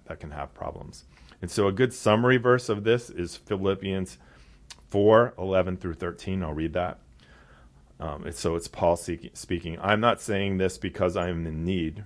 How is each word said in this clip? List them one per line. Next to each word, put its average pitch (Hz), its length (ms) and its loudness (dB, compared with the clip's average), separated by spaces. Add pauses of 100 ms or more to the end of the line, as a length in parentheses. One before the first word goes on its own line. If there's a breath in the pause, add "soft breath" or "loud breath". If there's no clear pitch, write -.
that 80 160 -14
can 76 100 -12
have 71 220 -10
problems. - 500 -12 (380 loud breath)
And 90 100 -8
so 101 160 2
a 95 60 2
good 127 200 2
summary 120 440 4
verse 123 320 4
of 104 160 -2
this 120 240 2
is 87 260 -6
Philippians 95 800 -2 (680 loud breath)
four 110 500 6
eleven 92 380 2
through 87 200 -8
thirteen. 92 460 -6
I'll 78 120 -6
read 78 200 -4
that. 87 260 -4 (1000 soft breath)
Um, 76 260 -10
it's, 82 140 -12
so 85 160 -2
it's 85 140 -6
Paul 87 260 2
seek-, - 400 -10
speaking. 82 460 -6
"I'm 104 180 2
not 113 220 2
saying 98 360 -2
this 92 200 0
because 90 400 -2
I 87 100 -2
am 85 180 -4
in 80 200 -6
need, 92 400 -4